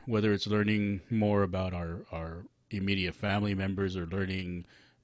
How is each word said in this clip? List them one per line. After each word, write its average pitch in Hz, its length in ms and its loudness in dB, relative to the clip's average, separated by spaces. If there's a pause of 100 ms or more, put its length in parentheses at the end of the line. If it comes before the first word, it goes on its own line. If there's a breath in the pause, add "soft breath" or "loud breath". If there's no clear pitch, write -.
whether 107 300 2
it's 98 120 -2
learning 104 640 2
more 104 340 4
about 92 300 0
our, 87 280 -6 (120)
our 82 320 -8 (260)
immediate 95 440 0
family 104 400 0
members 95 420 0
or 87 100 -2
learning 92 600 -4 (380 soft breath)